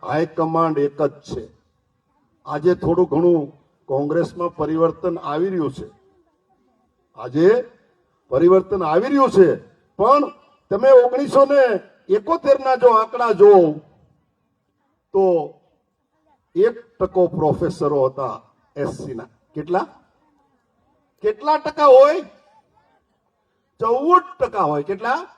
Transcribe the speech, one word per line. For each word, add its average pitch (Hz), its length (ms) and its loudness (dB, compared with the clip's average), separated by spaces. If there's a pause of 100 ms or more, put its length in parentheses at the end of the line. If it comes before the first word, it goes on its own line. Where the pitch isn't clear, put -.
હાઈકમાન્ડ 160 760 -4
એક 143 240 -4
જ 143 180 -4
છે. 120 240 -14 (1000)
આજે 147 280 -2
થોડું 170 380 -2
ઘણું 160 400 0 (360)
કોંગ્રેસમાં 156 680 -6
પરિવર્તન 160 640 -4
આવી 156 320 -6
રહ્યું 156 220 -6
છે, - 160 -16 (1300)
આજે 131 300 -2 (800)
પરિવર્તન 185 540 0
આવી 170 260 -2
રહ્યું 277 220 0
છે, 185 180 4 (500)
પણ 262 260 2 (460)
તમે 233 220 2
ઓગણીસો 254 520 4
ને 277 180 2 (460)
એકોતેર 269 520 0
ના 262 160 0
જો 247 160 4
આંકડા 233 400 0
જોવો 185 480 6 (1300)
તો 196 100 2 (1300)
એક 226 200 0 (220)
ટકો 185 300 -2
પ્રોફેસરો 151 800 -2
હતા 131 280 -8 (400)
એસ 139 200 -6
સી 131 180 -14
ના. 113 140 -16 (260)
કેટલા, 175 320 -6 (1400)
કેટલા 294 340 -2
ટકા 302 280 -2
હોય? 285 380 6 (1600)
ચૌદ 285 440 0 (160)
ટકા 156 220 -4
હોય. 147 200 -2
કેટલા? 220 380 -6 (180)